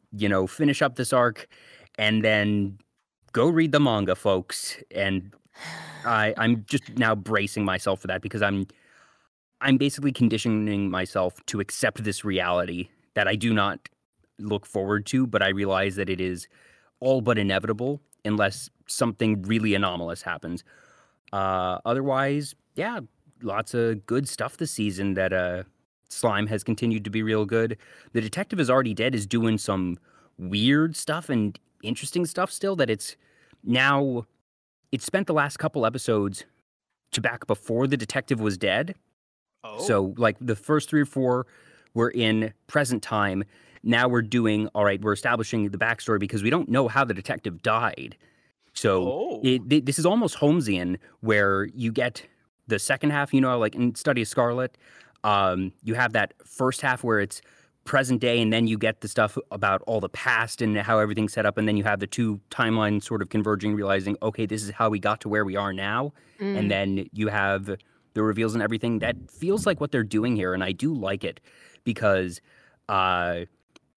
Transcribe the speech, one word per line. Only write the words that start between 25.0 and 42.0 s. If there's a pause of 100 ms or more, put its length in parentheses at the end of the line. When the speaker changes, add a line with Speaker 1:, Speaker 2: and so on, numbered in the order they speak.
Speaker 1:
that,
uh, (460)
Slime
has
continued
to
be
real
good. (340)
The
Detective
Is
Already
Dead
is
doing
some (400)
weird
stuff
and (260)
interesting
stuff
still
that
it's (480)
now, (640)
it
spent
the
last
couple
episodes (680)
to
back
before
the
detective
was
dead. (680)
Speaker 3:
Oh.
Speaker 1:
So,
like,
the
first
three
or
four (460)
were